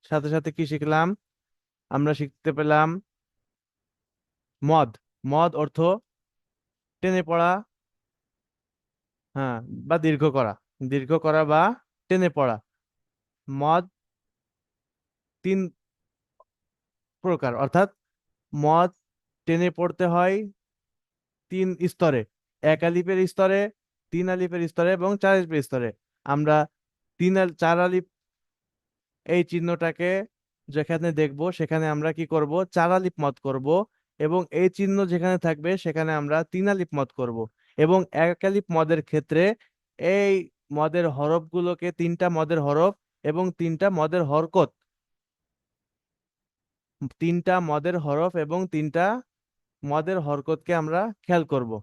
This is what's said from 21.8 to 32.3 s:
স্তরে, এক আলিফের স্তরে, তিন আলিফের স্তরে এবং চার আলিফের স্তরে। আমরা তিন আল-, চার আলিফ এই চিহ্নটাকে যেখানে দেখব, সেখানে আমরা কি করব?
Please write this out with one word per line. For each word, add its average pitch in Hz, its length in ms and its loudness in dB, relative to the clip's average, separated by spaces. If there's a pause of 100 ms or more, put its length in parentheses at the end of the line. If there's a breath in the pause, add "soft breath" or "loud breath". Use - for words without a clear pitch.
স্তরে, 147 340 2 (420)
এক 156 200 4
আলিফের 175 440 0
স্তরে, 190 340 2 (520)
তিন 180 160 0
আলিফের 180 400 -4
স্তরে 175 240 0
এবং 185 240 0
চার 196 180 4
আলিফের 160 280 0
স্তরে। 120 260 -4 (360)
আমরা 151 320 2 (640)
তিন 180 180 2
আল-, 180 180 0
চার 170 240 2
আলিফ 180 260 0 (1200)
এই 175 180 0
চিহ্নটাকে 170 680 -2 (580)
যেখানে 156 420 -2
দেখব, 147 280 -2 (120)
সেখানে 160 380 -2
আমরা 151 240 -2
কি 160 140 -6
করব? 151 260 -2 (120)